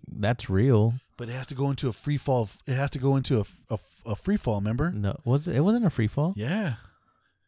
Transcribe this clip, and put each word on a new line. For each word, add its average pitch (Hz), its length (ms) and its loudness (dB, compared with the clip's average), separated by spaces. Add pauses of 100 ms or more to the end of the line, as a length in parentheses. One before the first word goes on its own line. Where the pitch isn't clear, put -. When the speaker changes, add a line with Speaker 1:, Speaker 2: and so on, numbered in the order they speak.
(120)
Speaker 1:
that's 104 380 -2
real. 113 460 4 (200)
Speaker 2:
But 120 140 -12
it 120 40 -10
has 131 140 -10
to 135 80 -8
go 139 140 -2
into 139 200 -2
a 110 40 -2
free 147 240 -4
fall. 127 260 0
F-, - 220 -10
it 135 80 -2
has 135 180 0
to 143 80 -6
go 135 160 4
into 131 220 2
a 104 40 4
f-, - 280 -8
a - 60 -6
f-, - 300 -10
a 107 100 -4
free 202 220 0
fall. 113 180 -2
Remember? 113 360 0
Speaker 1:
No, 101 320 -2
was 143 240 0
it? 175 80 -2
It 123 60 2
wasn't 220 240 4
a 170 60 2
free 110 160 2
fall. 156 280 0
Speaker 2:
Yeah. 202 380 -2 (760)